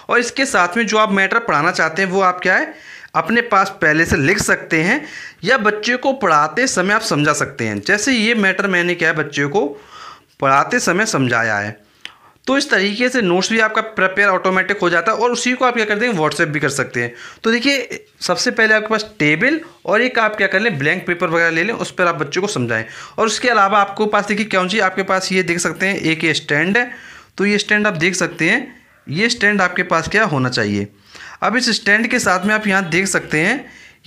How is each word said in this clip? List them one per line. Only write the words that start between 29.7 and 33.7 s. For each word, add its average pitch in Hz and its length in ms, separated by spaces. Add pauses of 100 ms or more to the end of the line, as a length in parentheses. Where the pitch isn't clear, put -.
पास 165 240
क्या 214 180
होना 131 240
चाहिए। 104 360 (560)
अब 202 140
इस 254 160
स्टैंड 208 340
के 247 120
साथ 185 280
में 214 80
आप 214 120
यहाँ 190 240
देख 185 180
सकते 156 320
हैं 226 240 (420)